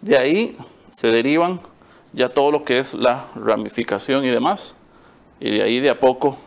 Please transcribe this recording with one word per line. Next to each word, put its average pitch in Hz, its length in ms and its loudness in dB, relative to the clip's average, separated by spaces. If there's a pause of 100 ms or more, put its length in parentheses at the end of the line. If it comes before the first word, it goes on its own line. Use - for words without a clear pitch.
De 143 160 2
ahí 160 400 0 (320)
se - 200 -2
derivan 156 500 2 (540)
ya 123 160 0
todo 143 220 2
lo 147 120 0
que 127 160 2
es 135 160 -6
la 123 300 0 (100)
ramificación 110 880 -2
y 127 40 0
demás, 131 460 -2 (640)
y 113 120 -4
de 107 120 0
ahí 113 160 0
de 135 120 2
a 117 80 -2
poco 131 360 2 (120)